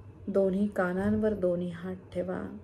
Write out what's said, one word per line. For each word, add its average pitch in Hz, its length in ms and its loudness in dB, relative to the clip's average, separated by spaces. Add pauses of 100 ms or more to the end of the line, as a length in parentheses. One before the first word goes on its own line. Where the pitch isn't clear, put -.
(280)
दोन्ही 196 400 4
कानांवर 208 680 2
दोन्ही 180 360 0
हात 175 260 -8 (180)
ठेवा. 180 500 -6